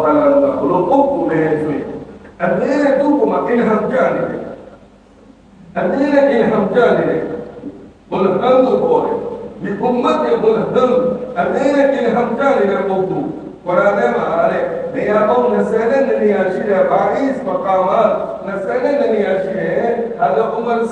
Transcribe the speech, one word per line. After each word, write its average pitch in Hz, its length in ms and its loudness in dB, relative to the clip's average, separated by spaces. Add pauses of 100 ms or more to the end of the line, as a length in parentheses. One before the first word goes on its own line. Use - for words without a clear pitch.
ta'ala - 320 2
anhu - 240 2
boleh 175 240 0 (800)
tu 151 120 -4 (680)
boleh 254 400 0 (160)
tu 285 80 2 (160)
pemakai 226 320 0
ilham 214 320 2
jani. - 400 0 (1500)
Ada 185 160 0 (320)
ilham 214 380 2 (100)
jani. - 360 2 (1000)
Boleh 190 240 2 (320)
tu - 160 0
boleh. - 460 0 (540)
امت 240 600 0
ملہم، 220 720 2 (200)
امین 190 380 0
کے 269 320 2
ہم 233 300 0
کیا 277 140 2 (100)
لے 196 140 2
رہے 190 140 -2
ہیں؟ 180 640 -4 (140)
قرآن - 320 2
مہارے، - 720 0 (260)
نیا 214 400 2
قوم 240 200 2
نسلیں 226 460 2
ننی 220 320 2
آشی 190 400 0
ہے، 190 180 4
باعث 196 540 0
مقامات 190 1000 0
نسلیں 240 460 -2
ننی 226 340 0
آشی 190 320 -2
ہے۔ 226 480 -2 (140)
حضرت - 380 0
عمر 233 340 -2